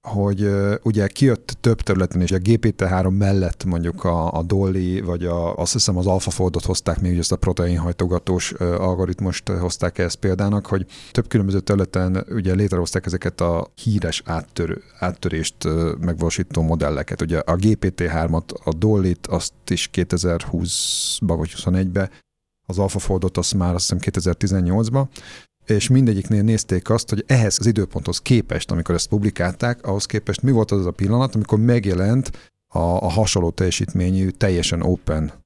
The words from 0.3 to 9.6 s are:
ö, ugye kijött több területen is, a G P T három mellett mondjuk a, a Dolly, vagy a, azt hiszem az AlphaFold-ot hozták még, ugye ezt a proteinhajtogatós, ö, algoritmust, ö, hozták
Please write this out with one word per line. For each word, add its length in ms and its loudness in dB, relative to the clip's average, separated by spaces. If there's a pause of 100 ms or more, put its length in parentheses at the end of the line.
ö, 420 0
ugye 240 2
kijött 540 0
több 200 2
területen 400 0
is, 100 0
a 60 2
G 200 4
P 180 0
T 60 -6
három 320 2
mellett 500 0
mondjuk 400 -2
a, 300 0
a 80 -2
Dolly, 600 0
vagy 240 -4
a, 300 -2
azt 180 -2
hiszem 240 2
az 100 0
AlphaFold-ot 580 0
hozták 360 0
még, 100 2
ugye 80 2
ezt 120 -2
a 40 2
proteinhajtogatós, 1200 0
ö, 220 0
algoritmust, 680 -2
ö, 80 -2
hozták 400 -2